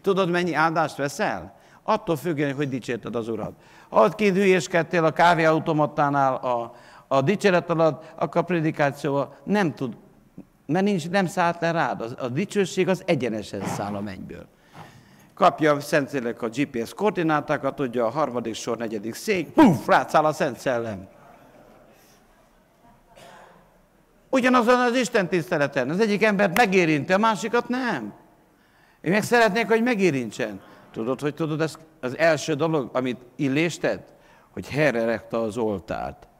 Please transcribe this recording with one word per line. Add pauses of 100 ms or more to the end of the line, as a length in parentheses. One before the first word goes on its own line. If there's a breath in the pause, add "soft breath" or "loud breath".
Tudod,
mennyi
áldást
veszel? (280 soft breath)
Attól
függően,
hogy
dicsérted
az
Urat. (360 loud breath)
Ha
ott
kint
hülyéskedtél
a
kávéautomatánál
a, (340 loud breath)
a
dicséret
alatt,
akkor
a
prédikáció (100)
nem
tud, (680)
mert
nincs,
nem
szállt
le
rád.
A,
a
dicsőség
az
egyenesen
száll
a
mennyből. (880 loud breath)
Kapja
a
Szentlélek
a
G
P
S
koordinátákat,
tudja,
a
harmadik
sor,
negyedik
szék,
puf,
rászáll
a
Szent
Szellem. (3250 loud breath)
Ugyanazon
az
Isten
tiszteleten.
Az
egyik
embert
megérinti,
a
másikat
nem. (880 soft breath)
Én
meg
szeretnék,
hogy
megérintsen. (320 loud breath)
Tudod,
hogy
tudod,
ez (260)
az
első
dolog,
amit (160)
Illés
tett? (440 soft breath)
Hogy
helyre
rakta
az
oltárt. (140)